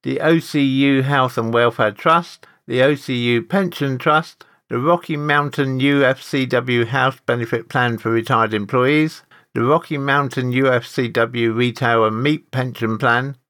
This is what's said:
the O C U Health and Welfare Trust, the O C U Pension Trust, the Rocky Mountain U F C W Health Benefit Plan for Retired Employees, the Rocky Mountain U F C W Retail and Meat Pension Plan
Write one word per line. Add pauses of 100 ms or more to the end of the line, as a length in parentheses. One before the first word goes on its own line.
the
O
C
U
Health
and
Welfare
Trust, (220)
the
O
C
U
Pension
Trust, (240)
the
Rocky
Mountain
U
F
C
W
Health
Benefit
Plan
for
Retired
Employees, (320)
the
Rocky
Mountain
U
F
C
W
Retail
and
Meat
Pension
Plan (140)